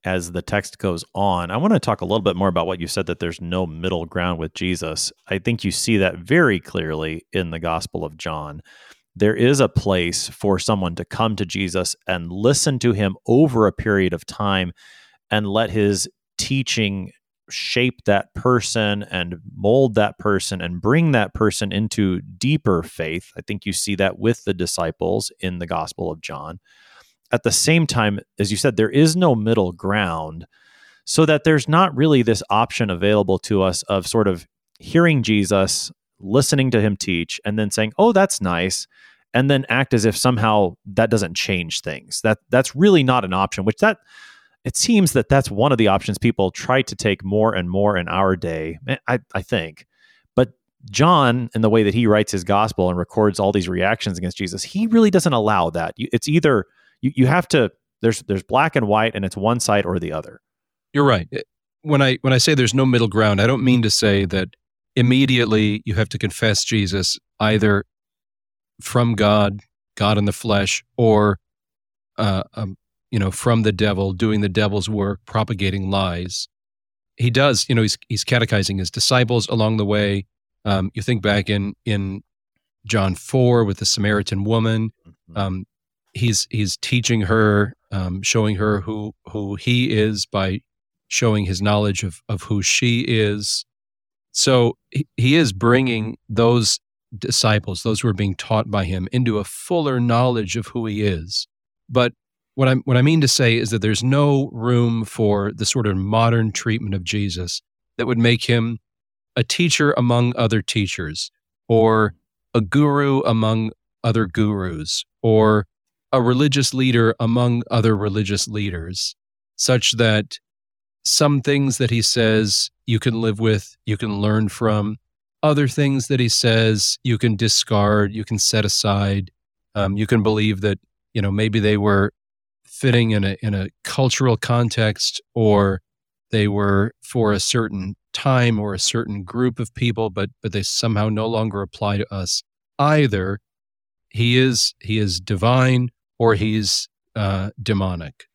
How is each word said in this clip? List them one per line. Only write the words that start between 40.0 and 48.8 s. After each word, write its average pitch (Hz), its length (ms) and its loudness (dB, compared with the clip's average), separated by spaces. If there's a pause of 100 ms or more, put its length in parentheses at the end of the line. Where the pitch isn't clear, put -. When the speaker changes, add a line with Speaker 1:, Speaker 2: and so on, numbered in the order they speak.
Speaker 1:
if 110 140 2
somehow 107 580 2 (100)
that 107 240 0
doesn't 95 260 0
change 87 440 -4
things. - 420 -10
That, 110 180 0 (100)
that's 127 260 2
really 180 260 6
not 127 220 2
an 92 80 -6
option, 95 320 -2
which 107 140 0
that, 208 220 2 (680)
it 151 100 -8
seems 202 380 2
that 117 160 2
that's 135 200 4
one 113 220 2
of 123 60 2
the 110 100 4
options 95 300 0
people 98 340 0
try 131 300 -2
to - 160 -8
take 98 260 -2
more 104 320 0
and 90 140 -4
more 101 260 2
in 87 140 -2
our 92 260 2
day, 82 420 -6 (120)